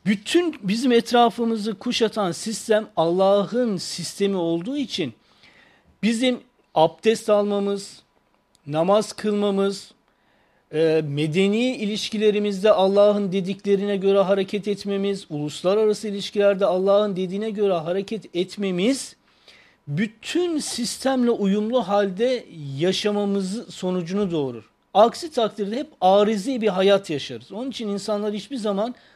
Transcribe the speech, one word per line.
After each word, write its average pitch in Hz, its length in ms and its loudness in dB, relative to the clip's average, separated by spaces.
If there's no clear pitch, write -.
Bütün 311 560 0
bizim 233 300 0
etrafımızı 226 840 2
kuşatan 214 580 -2
sistem 214 540 -2
Allah'ın 190 800 2
sistemi 196 600 -4
olduğu 170 400 -2
için 190 380 -6
bizim 233 380 0
abdest 220 560 2
almamız, 202 720 -2
namaz 180 460 2
kılmamız, 202 800 -2
e, 160 340 4
medeni 190 680 0
ilişkilerimizde 208 920 0
Allah'ın 202 640 4
dediklerine 196 640 -2
göre 196 220 2
hareket 196 500 0
etmemiz, 196 600 -4
uluslararası 196 800 0
ilişkilerde 202 580 0
Allah'ın 196 500 2
dediğine 196 340 -4
göre 202 220 0
hareket 180 640 -4
etmemiz, 196 800 -2
bütün 285 720 -2
sistemle 247 720 -2
uyumlu 208 580 0
halde 208 560 0
yaşamamız 196 960 -2
sonucunu 185 560 -4
doğurur. 131 400 -4
Aksi 233 380 4
takdirde 214 440 -4
hep 294 120 -8
arizi 208 600 2
bir 208 80 0
hayat 190 420 2
yaşarız. 131 420 -8
Onun 240 180 -8
için 220 180 -8
insanlar 208 440 -4
hiçbir 214 240 -8
zaman 214 380 -2